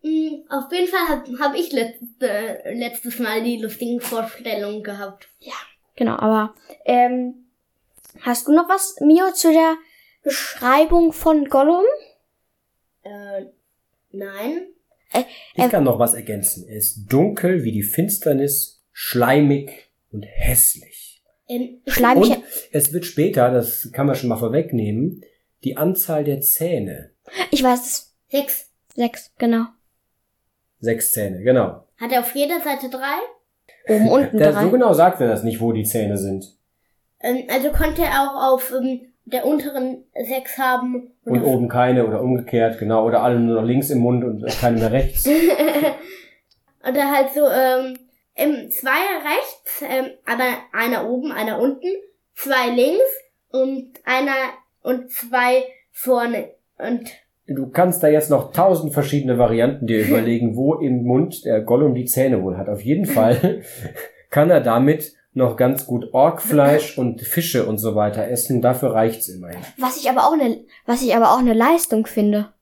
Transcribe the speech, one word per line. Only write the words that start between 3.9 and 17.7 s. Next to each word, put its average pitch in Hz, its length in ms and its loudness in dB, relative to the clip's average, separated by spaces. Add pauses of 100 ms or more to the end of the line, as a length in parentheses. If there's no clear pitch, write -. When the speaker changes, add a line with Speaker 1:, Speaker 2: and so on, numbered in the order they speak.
Speaker 1:
Vorstellungen 214 840 -8
gehabt. 202 460 -14 (120)
Speaker 2:
Ja, - 140 -18 (440)
genau, 226 180 0
aber, 214 400 0 (300)
ähm, 247 600 0 (760)
hast 247 260 -4
du 294 60 6
noch 339 160 4
was, 381 320 -2
Mio, 339 320 6
zu 330 180 4
der 320 240 6 (480)
Beschreibung 302 920 2
von 302 360 2
Gollum? 311 340 4 (1200)
Speaker 1:
Äh, 202 420 -12 (680)
nein. 208 560 -8 (440)
Speaker 2:
Äh, - 120 0 (320)
Speaker 3:
Ich - 100 2
Speaker 2:
äh, 247 40 2
Speaker 3:
kann 185 140 2
noch 117 160 2
was 117 140 2
ergänzen. 107 540 -6
Er 107 100 -12
ist 104 340 -6
dunkel 151 540 0
wie 113 80 -2